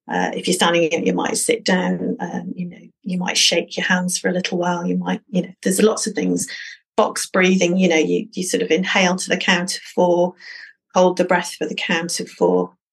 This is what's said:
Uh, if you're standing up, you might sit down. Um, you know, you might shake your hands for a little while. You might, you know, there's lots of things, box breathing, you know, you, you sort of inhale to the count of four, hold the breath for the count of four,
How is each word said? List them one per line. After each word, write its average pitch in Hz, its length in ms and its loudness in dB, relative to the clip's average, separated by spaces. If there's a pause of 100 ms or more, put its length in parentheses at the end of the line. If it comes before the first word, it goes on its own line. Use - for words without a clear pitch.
Uh, 90 280 -2
if 135 120 -4
you're 180 60 2
standing 170 400 2
up, 165 120 -2
you 185 80 2
might 170 240 -2
sit - 260 0
down. 185 560 0
Um, 180 360 -8
you 180 120 -6
know, 170 100 -14 (240)
you 185 160 -4
might 180 200 -2
shake - 380 0
your - 120 -4
hands 180 320 0
for 190 100 -2
a 180 40 0
little 180 260 -2
while. 175 260 -2
You 180 120 0
might, 180 320 -4
you 180 120 0
know, - 120 -10 (100)
there's 190 180 2
lots 208 240 2
of 214 80 -6
things, 180 340 0 (520)
box - 280 0
breathing, 185 500 2
you 185 100 4
know, 165 80 4
you, - 380 2
you 95 100 -4
sort 92 180 -2
of 90 80 -4
inhale 185 460 2
to - 140 -6
the 185 80 2
count 185 400 0
of - 60 -14
four, 175 500 2 (600)
hold 185 220 4
the 180 80 0
breath 180 300 0
for 160 120 -6
the - 80 -8
count 170 460 -4
of 175 100 -8
four, - 460 0 (180)